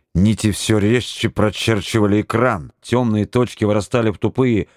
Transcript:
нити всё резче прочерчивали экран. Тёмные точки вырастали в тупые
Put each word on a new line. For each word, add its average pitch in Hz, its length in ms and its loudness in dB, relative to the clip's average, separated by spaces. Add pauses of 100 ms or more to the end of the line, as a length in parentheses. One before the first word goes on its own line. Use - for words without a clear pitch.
(160)
нити 104 360 2
всё 110 280 0
резче 110 500 0
прочерчивали 104 920 0
экран. 113 500 -2 (100)
Тёмные 113 460 0
точки 120 360 -2
вырастали 107 460 0
в 95 80 -4
тупые 117 600 0